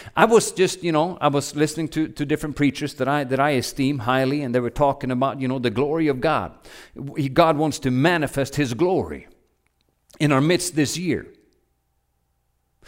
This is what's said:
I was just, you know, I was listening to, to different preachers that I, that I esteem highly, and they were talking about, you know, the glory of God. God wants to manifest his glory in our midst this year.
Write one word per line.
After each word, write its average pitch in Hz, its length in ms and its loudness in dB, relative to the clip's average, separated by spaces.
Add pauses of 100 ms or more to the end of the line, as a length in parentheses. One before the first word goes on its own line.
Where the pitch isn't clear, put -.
(160)
I - 80 6
was 226 260 4
just, - 320 0
you 170 100 -2
know, 165 280 0
I 147 80 4
was 143 260 -2
listening 151 340 -2
to, 156 200 -2
to - 160 -6
different 147 320 -4
preachers 143 380 0
that 127 120 -2
I, 143 180 0
that 127 140 -2
I 143 120 2
esteem 135 480 -2
highly, 131 420 0
and 123 140 -4
they 123 60 2
were 120 100 -2
talking 135 400 0
about, 131 320 -2
you 127 60 -2
know, 135 100 -2
the 123 100 0
glory 147 400 0
of 127 140 -2
God. 131 300 0 (840)
God 160 240 4
wants 151 220 0
to 135 100 0
manifest 143 640 0
his 139 160 0
glory 110 540 -2 (920)
in 147 140 2
our 135 80 4
midst 165 340 0
this 147 220 0
year. 160 300 -2 (1600)